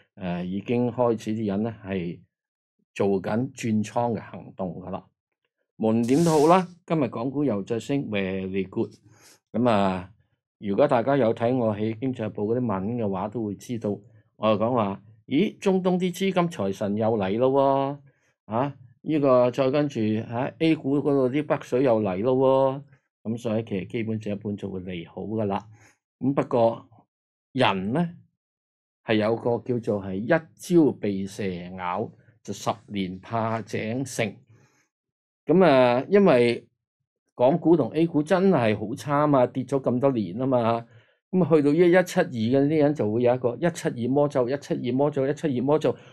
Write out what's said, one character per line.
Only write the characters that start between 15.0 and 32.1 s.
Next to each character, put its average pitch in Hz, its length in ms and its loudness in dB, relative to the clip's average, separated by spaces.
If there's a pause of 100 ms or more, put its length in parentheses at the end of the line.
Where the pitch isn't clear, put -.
咦， 160 320 0
中 190 240 0
東 180 140 2
啲 180 120 -2
資 190 220 -2
金 180 160 2
財 101 240 -4
神 101 240 -4
又 110 220 0
嚟 98 200 0
咯 131 140 2
喎， 139 600 0 (340)
啊， 127 300 -4 (280)
呢 156 160 -2
個 127 300 4
再 131 220 0
跟 147 160 0
住， 131 120 -6 (280)
啊， 127 300 -6
A 160 180 2
股 139 220 -2
嗰 139 60 0
度 139 260 2
啲 151 160 -2
北 151 160 -2
水 127 220 0
又 113 180 4
嚟 95 200 -2
咯 135 600 2 (400)
喎， 107 80 -6
咁 117 60 -4
所 110 200 -4
以 117 60 -2
其 107 120 -6
實 90 120 -6
基 117 160 -6
本 110 180 -4
上 104 120 -6
一 - 20 -4
般 104 220 -6
就 98 120 -10
會 95 120 -8
利 90 240 -10
好 - 160 -14
㗎 107 240 -4
喇。 98 180 -2 (560)
咁 135 140 0
不 147 100 0
過 117 460 0 (640)
人 104 400 0
呢， 170 160 0 (960)
係 113 100 0
有 110 220 2
個 120 220 -2
叫 120 200 -4
做 104 240 -2
係 95 120 -6
一 107 120 -4
朝 160 640 2
被 98 340 -4
蛇 101 200 -8 (320)
咬， 92 340 -4 (320)